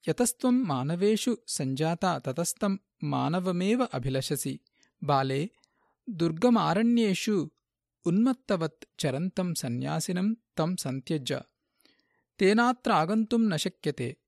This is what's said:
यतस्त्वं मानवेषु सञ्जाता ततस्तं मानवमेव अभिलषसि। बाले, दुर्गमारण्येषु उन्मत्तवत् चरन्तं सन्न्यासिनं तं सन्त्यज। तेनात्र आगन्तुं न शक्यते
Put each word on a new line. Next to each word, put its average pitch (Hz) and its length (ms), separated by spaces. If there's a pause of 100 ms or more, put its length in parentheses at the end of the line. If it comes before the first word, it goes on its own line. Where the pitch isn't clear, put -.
यतस्त्वं 247 420
मानवेषु 202 840 (100)
सञ्जाता 156 720
ततस्तं 175 580 (260)
मानवमेव 180 840
अभिलषसि। 135 720 (440)
बाले, 139 460 (600)
दुर्गमारण्येषु 196 1400 (540)
उन्मत्तवत् 190 800 (140)
चरन्तं 170 540
सन्न्यासिनं 160 800
तं 175 420
सन्त्यज। 135 640 (1000)
तेनात्र 233 520
आगन्तुं 214 480
न 208 180
शक्यते 147 600 (100)